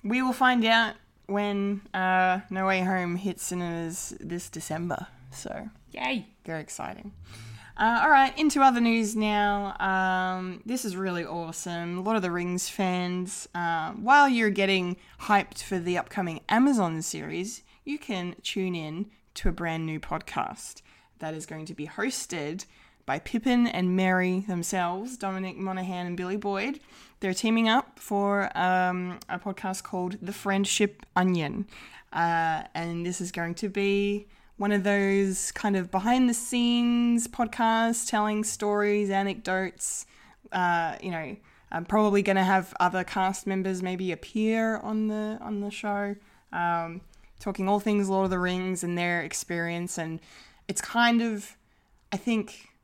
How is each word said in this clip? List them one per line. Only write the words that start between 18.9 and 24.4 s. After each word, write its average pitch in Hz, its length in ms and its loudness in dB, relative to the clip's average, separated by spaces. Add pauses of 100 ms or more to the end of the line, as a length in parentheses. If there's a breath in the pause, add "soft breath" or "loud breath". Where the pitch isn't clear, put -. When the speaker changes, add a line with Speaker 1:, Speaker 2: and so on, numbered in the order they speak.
Speaker 1:
to - 160 2
a - 20 -2
brand 165 320 -2
new 156 160 -4
podcast - 800 -6 (380 soft breath)
that 160 160 -8
is 156 100 -10
going 156 220 -12
to - 80 -14
be 147 120 -8
hosted 175 800 -6 (400 soft breath)
by 139 140 -2
Pippin 240 480 2
and 180 280 0
Merry 185 460 2